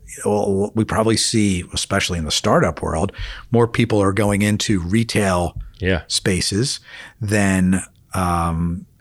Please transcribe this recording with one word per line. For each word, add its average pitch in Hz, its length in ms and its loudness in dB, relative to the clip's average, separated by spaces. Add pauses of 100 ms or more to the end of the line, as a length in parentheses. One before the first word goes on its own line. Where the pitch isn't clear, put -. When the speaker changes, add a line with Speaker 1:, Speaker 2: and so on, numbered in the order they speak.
Speaker 1:
you - 180 -16
know, 104 500 0
we 110 100 2
probably 110 320 2
see, 101 560 0
especially 92 440 -2
in 82 60 -4
the 78 80 -4
startup 135 500 2
world, 80 300 -2 (400)
more 117 160 4
people 110 340 0
are 98 120 2
going 101 300 0
into 104 360 0
retail 95 800 0 (220)
Speaker 2:
Yeah. 90 280 0
Speaker 1:
spaces 98 720 0 (400)
than, 95 640 2 (300)
um, 85 720 -2 (160)